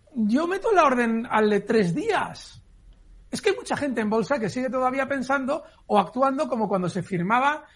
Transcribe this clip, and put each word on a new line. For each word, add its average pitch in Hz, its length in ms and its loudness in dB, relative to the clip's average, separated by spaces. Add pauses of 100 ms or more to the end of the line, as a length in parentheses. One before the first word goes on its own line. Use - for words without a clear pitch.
(140)
yo 240 320 2
meto 392 260 -2
la 349 120 6
orden 240 440 0
al 214 200 4
de 202 120 2
tres 202 340 2
días". - 640 -4 (680)
Es - 120 -8
que - 80 0
hay 392 80 2
mucha - 220 -6
gente 254 240 -2
en 214 80 -2
bolsa 226 280 0
que 214 120 -2
sigue 254 180 -4
todavía 254 400 -2
pensando 269 540 -2 (240)
o 208 120 2
actuando 269 480 0
como 226 220 -2
cuando 180 220 0
se 180 120 -4
firmaba 247 600 0 (120)